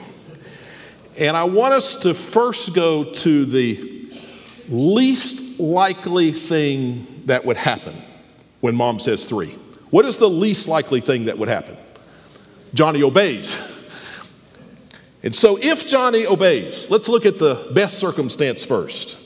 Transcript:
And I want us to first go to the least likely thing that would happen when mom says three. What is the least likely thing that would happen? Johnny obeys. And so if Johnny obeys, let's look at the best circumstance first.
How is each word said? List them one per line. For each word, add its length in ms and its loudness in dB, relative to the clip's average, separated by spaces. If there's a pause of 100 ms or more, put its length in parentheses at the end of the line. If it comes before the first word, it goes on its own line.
(1160)
And 200 2
I 80 0
want 300 2
us 220 0
to 160 0
first 640 -2
go 300 2
to 400 2
the 680 -4 (580)
least 920 0
likely 720 0
thing 760 -2 (200)
that 180 2
would 120 0
happen 380 -4 (680)
when 140 0
mom 240 0
says 280 -2
three. 240 -4 (400)
What 160 8
is 100 -2
the 120 6
least 380 0
likely 340 0
thing 260 0
that 120 -4
would 100 -2
happen? 280 -4 (1000)
Johnny 300 2
obeys. 840 0 (1300)
And 100 -4
so 280 4
if 260 0
Johnny 400 2
obeys, 640 2
let's 180 2
look 180 2
at 120 2
the 360 0
best 240 2
circumstance 680 -2
first. 600 -4